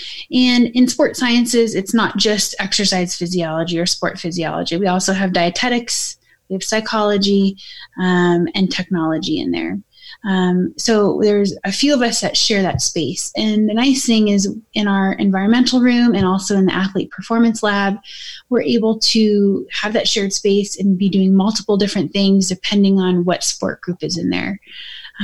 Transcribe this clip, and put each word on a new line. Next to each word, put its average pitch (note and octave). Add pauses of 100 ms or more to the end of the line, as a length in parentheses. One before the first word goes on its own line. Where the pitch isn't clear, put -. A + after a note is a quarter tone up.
(300)
And B3
in B3
Sports C4
Sciences, A#3
it's F#3+
not G#3+
just G#3
exercise F#3+
physiology E3+
or F3
sport -
physiology. E3
We G3
also F#3
have F#3+
dietetics, A#3 (320)
we F#3+
have F#3
psychology, G3+ (420)
um, F3
and F#3+
technology D#3+
in F2
there. F2 (460)
Um, F3+
so G3+
there's G3+ (100)
a G3
few C#4+
of B3
us A#3
that -
share G3+
that C#3+
space. D#3+
And G#3+
the G#3
nice C4
thing A3
is G3+ (220)
in G#3
our F#3+
environmental A3
room A#3+
and F#3+
also G3
in F#3+
the -
athlete G3
performance A3+
lab, G3+ (520)
we're A#3+
able A3
to G#3
have G#3+
that -
shared G3
space G3+
and F#3+
be G3
doing F#3+
multiple G3+
different G3
things G3
depending G3
on F3+
what F3+
sport -
group F3+
is F3
in -
there. G3 (640)